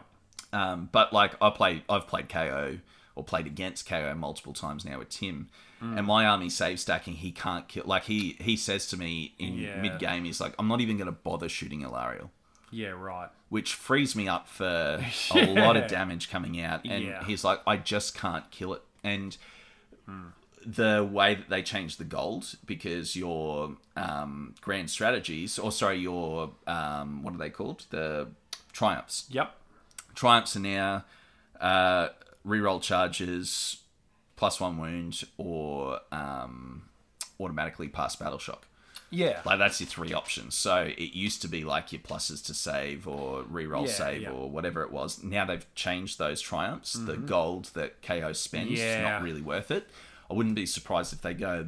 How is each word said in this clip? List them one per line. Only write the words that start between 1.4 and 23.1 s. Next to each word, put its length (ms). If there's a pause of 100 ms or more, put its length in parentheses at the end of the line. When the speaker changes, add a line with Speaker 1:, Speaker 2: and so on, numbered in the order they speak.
Speaker 1:
I 80
play, 400
I've 180
played 220
K 220
O 260 (380)
or 80
played 240
against 380
K 240
O 40
multiple 400
times 320
now 140
with 100
Tim, 400 (320)
Speaker 2:
Mm. 160
Speaker 1:
and 80
my 220
army 220
save 300
stacking, 360
he 160
can't 360
kill. 200
Like, 160
he, 360
he 160
says 340
to 80
me 420
in 180
Speaker 2:
Yeah. 240
Speaker 1:
mid-game, 440
he's 140
like, 200
"I'm 80
not 120
even 180
gonna 140
bother 380
shooting 320
Alariel." 480 (400)
Speaker 2:
Yeah, 200
right. 400 (200)
Speaker 1:
Which 240
frees 420
me 120
up 200
for 560 (160)
Speaker 2:
<laughs> 140
Speaker 1:
a 220
lot 200
of 80
Speaker 2:
Yeah. 40
Speaker 1:
damage 420
coming 320
out, 240
and 180
Speaker 2:
Yeah. 220
Speaker 1:
he's 180
like, 220
"I 120
just 380
can't 360
kill 240
it." 80 (200)
And 320 (720)
Speaker 2:
Hmm. 220 (360)
Speaker 1:
the 400
way 300
that 160
they 140
changed 340
the 80
gold, 480 (140)
because 480